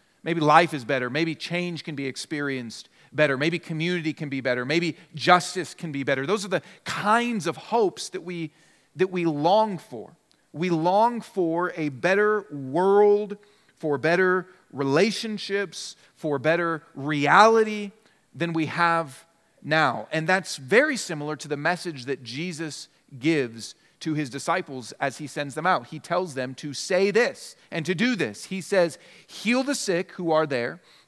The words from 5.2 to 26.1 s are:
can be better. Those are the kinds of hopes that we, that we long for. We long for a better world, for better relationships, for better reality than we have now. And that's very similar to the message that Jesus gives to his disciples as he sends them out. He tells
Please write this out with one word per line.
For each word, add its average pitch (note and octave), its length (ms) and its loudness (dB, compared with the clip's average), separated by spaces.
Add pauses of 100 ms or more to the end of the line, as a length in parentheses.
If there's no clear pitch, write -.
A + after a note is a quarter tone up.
can E3+ 180 -10
be C#3 120 -4
better. C3+ 220 0
Those F#3+ 200 -2
are G3+ 40 -8
the F3 120 0 (240)
kinds G#3+ 600 0
of E3 100 -4
hopes - 520 0
that F#3 140 -10
we, E3+ 280 -8 (440)
that F#3 160 2
we F3+ 140 0
long F3 520 2
for. - 380 -16 (380)
We E3+ 160 -2
long G3 500 2
for F3 560 -2
a D#3 140 -4
better G3 600 0
world, G3 880 4 (400)
for D3 220 -2
better F3 500 2 (240)
relationships, F#3+ 1200 -2 (200)
for D3 240 -2
better E3 440 0 (100)
reality G3+ 960 4 (440)
than E3+ 180 -2
we D#3+ 120 0
have E3 600 0 (380)
now. C#3 480 2
And D#3+ 160 -2
that's F#3 300 0
very A3+ 400 4
similar D3+ 400 -6
to D3+ 100 -14
the C#3+ 100 -4
message D#3 480 -4
that C3 180 -6
Jesus D3+ 640 -8 (280)
gives A#2+ 580 -2 (260)
to D#3+ 120 -2
his D3 160 -2
disciples C3+ 680 -6
as C3+ 200 -4
he D#3 60 -10
sends C#3+ 300 -8
them D#3 100 -4
out. D#3+ 220 0
He D#3 120 -12
tells F3+ 340 -4